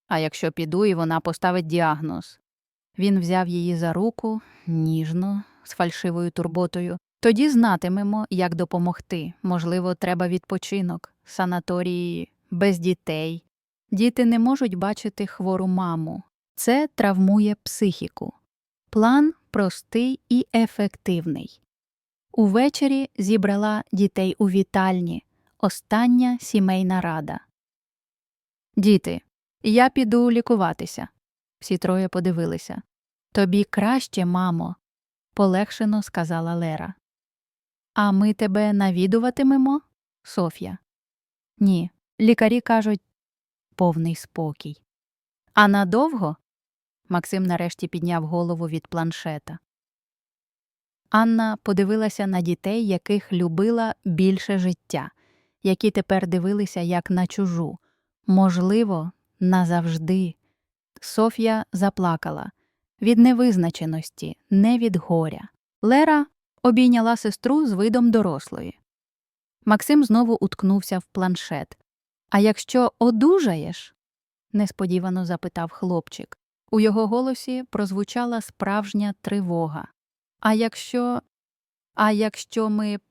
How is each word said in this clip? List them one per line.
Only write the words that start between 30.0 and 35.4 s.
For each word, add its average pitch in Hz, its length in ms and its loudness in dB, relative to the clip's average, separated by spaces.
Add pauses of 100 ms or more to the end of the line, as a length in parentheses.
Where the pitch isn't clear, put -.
лікуватися». 202 800 -2 (520)
Всі 185 180 -2
троє 185 300 -2
подивилися. 170 720 -4 (500)
«Тобі 202 320 2
краще, 214 600 -2
мамо», 175 520 -2 (580)
полегшено 208 680 0